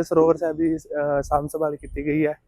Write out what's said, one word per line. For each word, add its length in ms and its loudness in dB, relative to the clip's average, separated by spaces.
ਸਰੋਵਰ 360 4
ਸਾਹਿਬ 200 -4
ਦੀ, 180 0
ਅਹ, 460 -2
ਸਾਂਭ 260 0
ਸੰਭਾਲ 280 -2
ਕੀਤੀ 300 -10
ਗਈ 220 0
ਹੈ। 60 -4